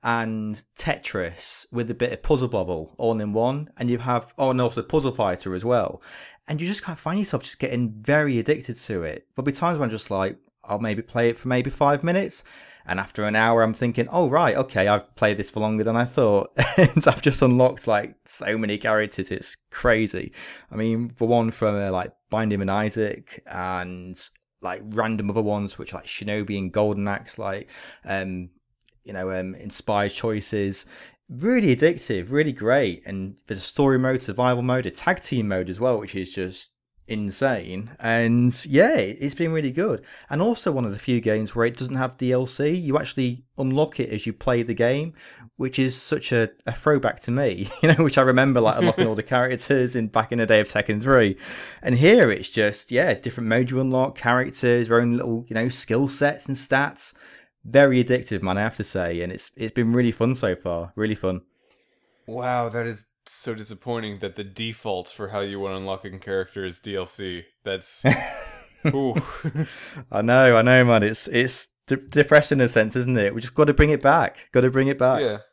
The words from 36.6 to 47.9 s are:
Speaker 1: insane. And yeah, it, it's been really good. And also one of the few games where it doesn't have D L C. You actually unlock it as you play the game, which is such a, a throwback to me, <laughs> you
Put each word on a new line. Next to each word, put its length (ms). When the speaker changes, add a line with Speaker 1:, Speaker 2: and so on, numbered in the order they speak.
Speaker 1:
insane. 840
And 520
yeah, 320
it, 240
it's 140
been 180
really 180
good. 320
And 120
also 320
one 100
of 80
the 80
few 220
games 340
where 100
it 120
doesn't 180
have 220
D 160
L 120
C. 260
You 260
actually 480
unlock 440
it 80
as 160
you 80
play 280
the 120
game, 400
which 240
is 160
such 380
a, 160
a 80
throwback 480
to 100
me, 440
<laughs> 60
you 120